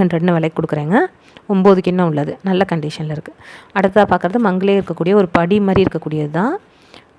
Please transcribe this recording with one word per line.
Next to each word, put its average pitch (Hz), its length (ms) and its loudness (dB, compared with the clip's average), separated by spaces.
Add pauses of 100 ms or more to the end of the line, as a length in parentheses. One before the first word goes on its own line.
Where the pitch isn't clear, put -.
ஹண்ட்ரட்னு 175 320 0
விலைக்கு 160 260 -2
கொடுக்குறேங்க. 151 380 -2 (560)
ஒம்பது 190 260 4
கிண்ணம் 180 280 0
உள்ளது, 151 360 -4
நல்ல 190 300 0
கண்டிஷனில் 156 420 -6
இருக்குது. - 220 -12 (380)
அடுத்ததா 196 360 2
பார்க்குறது 202 360 0
மங்கிலே 185 320 2
இருக்கக்கூடிய 185 420 -2
ஒரு 185 120 0
படி 175 280 2
மாதிரி 190 240 2
இருக்கக்கூடியது 156 460 -4
தான். 220 280 -2 (600)